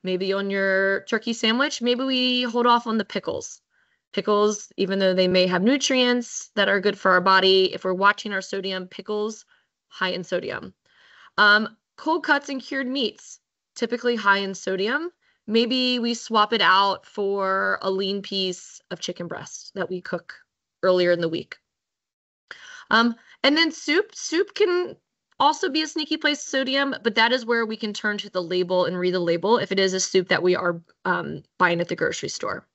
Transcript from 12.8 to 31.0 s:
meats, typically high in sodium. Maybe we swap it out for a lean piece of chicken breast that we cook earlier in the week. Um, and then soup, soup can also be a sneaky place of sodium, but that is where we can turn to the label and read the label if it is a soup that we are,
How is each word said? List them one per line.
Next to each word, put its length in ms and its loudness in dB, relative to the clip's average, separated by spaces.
meats, 540 -6
typically 420 -2
high 220 4
in 160 -4
sodium. 560 -4
Maybe 520 0
we 140 -2
swap 380 0
it 80 0
out 460 4
for 760 -2
a 80 -2
lean 300 -4
piece 600 -8
of 80 -10
chicken 300 -10
breast 460 -16
that 140 -6
we 120 -8
cook 340 -10
earlier 300 4
in 80 2
the 80 -2
week. 300 -8
Um, 240 4
and 120 4
then 140 4
soup, 440 -2
soup 400 -4
can 420 0
also 300 2
be 140 0
a 40 -4
sneaky 300 -4
place 260 0
of 60 -16
sodium, 540 -2
but 120 -2
that 160 4
is 160 -2
where 180 0
we 120 -6
can 160 -6
turn 260 -4
to 120 -12
the 120 -4
label 440 0
and 120 -4
read 160 0
the 60 0
label 380 2
if 120 -4
it 80 0
is 160 2
a 60 -2
soup 280 0
that 140 2
we 140 4
are, 240 -2